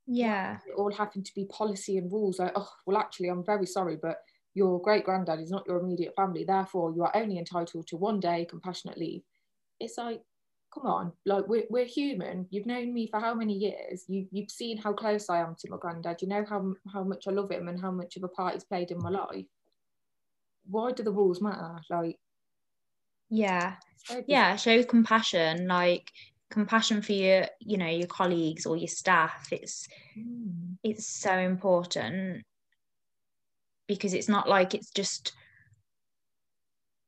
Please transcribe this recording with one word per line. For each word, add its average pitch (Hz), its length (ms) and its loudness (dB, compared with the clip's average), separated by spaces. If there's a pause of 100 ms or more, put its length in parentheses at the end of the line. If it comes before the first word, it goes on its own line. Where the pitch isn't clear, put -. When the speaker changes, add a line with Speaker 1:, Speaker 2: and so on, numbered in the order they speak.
Speaker 1:
Yeah. 214 600 0
Speaker 2:
it - 100 -12
all 202 160 2
having 208 300 -4
to - 120 -12
be 196 120 -4
policy 196 520 -2
and 180 120 -2
rules, 196 280 0
like, 180 180 0
"Oh, 196 140 -4 (160)
well, 190 100 2
actually, 185 320 -2
I'm 180 160 -2
very 202 220 2
sorry, 175 300 -2
but 160 220 -4 (360)
your 185 260 4
great 208 240 4
granddad 180 360 0
is 160 100 -10
not 190 160 -4
your 180 120 0
immediate 175 380 -2
family, 180 280 0
therefore 185 500 0
you 170 80 0
are 165 140 2
only 208 220 0
entitled 170 500 -6
to 170 100 -8
one 208 220 0
day 170 260 0
compassionate 175 520 -10
leave." 175 260 -6 (560)
It's 226 180 -8
like, 233 240 -6 (520)
come 269 120 -6
on, 180 260 0 (140)
like, 196 220 2
we're, 220 220 2
we're 247 160 2
human. 233 640 -2
You've 196 160 -4
known 240 280 -4
me 226 140 -2
for 214 120 -2
how 233 140 0
many 220 200 0
years? 190 540 -4
You, 190 240 -2
you've 202 180 -6
seen 233 280 -6
how 214 160 -2
close 208 360 -2
I 170 100 4
am 165 200 -4
to - 100 -12
my - 80 -8
granddad. 170 440 -6
You 185 60 -4
know 208 200 0
how, 196 260 -2 (180)
how 196 120 -4
much 185 240 -4
I 196 40 0
love 196 180 -2
him 175 180 -4
and 175 120 -6
how 185 120 -4
much 180 240 -6
of 190 80 -8
a 180 40 -6
part 180 260 -4
he's 180 100 -10
played 175 260 -4
in 175 80 -6
my 175 120 -4
life. 190 360 -4 (1200)
Why 220 260 -2
do 247 100 -6
the 214 100 -2
rules 190 280 4
matter? 175 400 -4 (100)
Like, 170 280 -2 (1120)
Speaker 1:
Yeah. 190 460 2 (160)
Speaker 2:
it's - 140 -20
so 247 160 -6
bizarre. - 60 -6
Speaker 1:
Yeah, 214 280 6
show 226 280 6
compassion, 196 840 4
like, 180 440 4 (400)
compassion 214 520 2
for 214 100 -2
your, 190 340 6 (140)
you 208 160 -2
know, 175 120 2
your 170 180 0
colleagues 170 600 0
or 165 100 0
your 170 120 -4
staff. - 640 2
It's, - 360 -6 (300)
Speaker 2:
Mm. 208 680 -8
Speaker 1:
it's 214 240 -4
so - 320 0
important, 180 1080 0 (1400)
because 196 260 -2
it's - 140 0
not 208 200 2
like 190 260 4
it's - 160 -8
just - 420 -4 (1800)